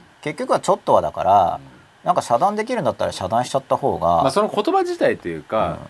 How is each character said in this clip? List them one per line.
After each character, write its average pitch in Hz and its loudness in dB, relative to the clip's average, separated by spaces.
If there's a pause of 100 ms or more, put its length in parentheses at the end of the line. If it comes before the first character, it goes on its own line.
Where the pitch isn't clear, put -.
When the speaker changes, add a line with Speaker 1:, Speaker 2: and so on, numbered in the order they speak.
(200)
Speaker 1:
結 151 -8
局 262 -2
は 180 2
ち - -2
ょ 196 6
っ 202 -4
と 147 2
は 98 6
だ 76 -2
か 82 -4
ら、 90 4
Speaker 2:
う 80 -8
ん。 - -20 (340)
Speaker 1:
な 170 2
ん - 4
か 165 -2
遮 120 0
断 196 0
で 214 -4
き 254 -4
る 220 -4
ん - -2
だ 110 0
っ - -2
た 95 -4
ら 87 -4
遮 95 -6
断 117 0
し - -12
ち - -6
ゃ 139 2
っ 135 -8
た - -2
方 104 0
が。 82 2
Speaker 2:
ま - 4
あ、 - 2
そ 202 2
の 214 0
言 220 -2
葉 381 2
自 349 -4
体 120 2
と 87 -10
い 82 -6
う 76 -14
か、 104 -2
Speaker 1:
う - -6
ん。 80 -8 (100)